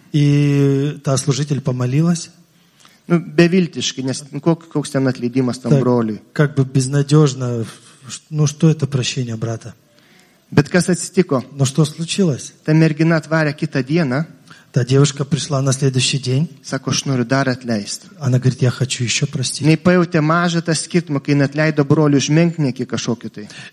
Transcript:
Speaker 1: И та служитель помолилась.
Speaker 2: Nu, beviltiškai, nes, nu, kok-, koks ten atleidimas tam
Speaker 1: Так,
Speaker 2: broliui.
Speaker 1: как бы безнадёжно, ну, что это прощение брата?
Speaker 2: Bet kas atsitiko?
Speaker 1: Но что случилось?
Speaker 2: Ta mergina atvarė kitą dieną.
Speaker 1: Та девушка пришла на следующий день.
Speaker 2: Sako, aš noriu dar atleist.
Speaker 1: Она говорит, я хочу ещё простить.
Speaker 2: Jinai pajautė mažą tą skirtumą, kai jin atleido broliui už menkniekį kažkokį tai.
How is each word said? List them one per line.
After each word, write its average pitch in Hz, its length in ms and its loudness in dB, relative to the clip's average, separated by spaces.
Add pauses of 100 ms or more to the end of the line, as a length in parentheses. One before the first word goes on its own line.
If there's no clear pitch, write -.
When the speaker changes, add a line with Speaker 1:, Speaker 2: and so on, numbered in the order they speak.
(120)
Speaker 1:
И 143 920 2
та 135 140 0
служитель 139 440 -2
помолилась. 135 680 -2 (760)
Speaker 2:
Nu, 170 140 2
beviltiškai, 165 840 0
nes, 131 280 -6
nu, 143 100 -8
kok-, 165 260 0
koks 147 240 -6
ten 135 160 0
atleidimas 123 540 -2
tam - 100 -4
Speaker 1:
Так, 139 80 4
Speaker 2:
broliui. 117 400 0 (140)
Speaker 1:
как 143 220 0
бы 135 100 2
безнадёжно, 131 1000 0 (680)
ну, 151 160 0
что 160 220 2
это 147 180 0
прощение 123 500 -4
брата? 113 380 -8 (760)
Speaker 2:
Bet - 180 2
kas 180 200 2
atsitiko? 165 640 0
Speaker 1:
Но 139 120 0
что 147 200 2
случилось? 160 680 -4 (120)
Speaker 2:
Ta 156 80 2
mergina 160 480 4
atvarė 151 340 0
kitą 147 280 -4
dieną. 147 420 0 (460)
Speaker 1:
Та 123 120 0
девушка 139 400 2
пришла 135 380 -4
на 135 100 0
следующий 131 480 0
день. 131 300 -2 (140)
Speaker 2:
Sako, 135 280 -8
aš - 140 -4
noriu 131 200 0
dar 135 220 0
atleist. 117 600 -6 (120)
Speaker 1:
Она 127 200 0
говорит, 127 220 0
я 123 100 2
хочу - 340 -4
ещё 113 220 -2
простить. - 380 -6
Speaker 2:
Jinai 156 120 4
pajautė 175 440 2
mažą 170 400 0
tą 160 140 -2
skirtumą, 156 460 -2
kai 143 100 -2
jin 143 120 4
atleido 147 420 0
broliui 147 320 4
už 131 120 0
menkniekį 151 560 2
kažkokį 113 440 -6
tai. 104 180 -16 (260)